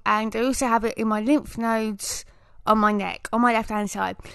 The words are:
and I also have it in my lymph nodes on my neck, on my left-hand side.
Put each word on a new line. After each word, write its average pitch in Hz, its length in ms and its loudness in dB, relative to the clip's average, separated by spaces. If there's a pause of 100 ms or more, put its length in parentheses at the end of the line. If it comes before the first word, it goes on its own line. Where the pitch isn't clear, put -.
and 214 280 0
I 220 80 -4
also 262 260 0
have 226 180 2
it 226 120 0
in 220 120 0
my 214 100 0
lymph 262 380 0
nodes 226 680 -2 (420)
on 220 120 4
my 214 160 4
neck, 190 400 -4
on 233 80 2
my 240 100 4
left-hand 214 380 -2
side. 190 260 -4 (200)